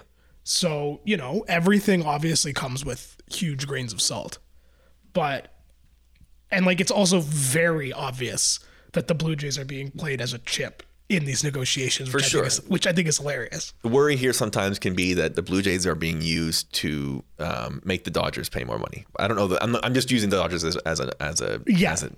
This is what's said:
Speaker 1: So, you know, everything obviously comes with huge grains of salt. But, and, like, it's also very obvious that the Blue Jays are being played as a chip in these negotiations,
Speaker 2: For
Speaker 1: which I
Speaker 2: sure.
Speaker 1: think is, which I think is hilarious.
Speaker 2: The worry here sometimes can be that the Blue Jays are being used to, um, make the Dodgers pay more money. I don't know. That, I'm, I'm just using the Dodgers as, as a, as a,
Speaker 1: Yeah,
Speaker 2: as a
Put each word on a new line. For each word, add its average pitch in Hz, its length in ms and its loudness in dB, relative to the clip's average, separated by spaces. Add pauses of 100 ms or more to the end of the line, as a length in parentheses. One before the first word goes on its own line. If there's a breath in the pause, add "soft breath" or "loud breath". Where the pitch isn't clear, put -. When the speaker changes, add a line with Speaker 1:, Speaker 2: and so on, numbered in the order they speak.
(440)
Speaker 1:
So, 147 600 -2
you 208 120 2
know, 165 300 -4
everything 185 560 4
obviously 151 480 0
comes 131 320 -4
with - 380 -10 (100)
huge 143 360 -4
grains 131 260 -4
of - 80 -4
salt. - 380 -4 (720)
But, 147 400 0 (1000)
and, 185 140 4
like, 185 160 4
it's - 100 0
also 190 280 4
very 151 760 2
obvious 123 640 -2 (340 soft breath)
that - 140 0
the 170 80 2
Blue 160 200 0
Jays 143 220 -4
are 139 80 -6
being 139 260 -8
played 143 300 -4
as 127 120 -4
a 120 60 -8
chip - 440 -6 (240)
in 175 180 0
these 135 180 -2
negotiations, 135 640 -2
Speaker 2:
For 127 80 0
Speaker 1:
which 139 80 2
I - 40 2
Speaker 2:
sure. 151 140 4
Speaker 1:
think - 200 0
is, - 60 -6
which 185 180 2
I 180 60 4
think 170 160 2
is 147 80 2
hilarious. 143 640 -6
Speaker 2:
The 117 80 -2
worry 143 260 6
here 127 160 2
sometimes 101 480 0
can 95 160 -2
be 90 200 2
that 80 200 2
the 85 60 0
Blue 92 200 0
Jays 92 240 2
are 82 100 2
being 82 260 -2
used 82 540 0
to, 71 460 -4 (160)
um, 69 460 -6
make 92 220 -2
the - 60 -6
Dodgers - 360 -2
pay - 160 -6
more 58 160 -6
money. - 260 -8 (140)
I 98 80 0
don't 113 80 0
know. 101 120 4
That, 90 140 2
I'm, 120 220 0
I'm 123 100 0
just 123 160 2
using 110 200 2
the 98 80 4
Dodgers 85 260 0
as, 82 140 0
as 80 240 -2
a, - 200 -6
as 76 200 -4
a, 52 260 -4
Speaker 1:
Yeah, 185 260 4
Speaker 2:
as - 100 -4
a - 140 -6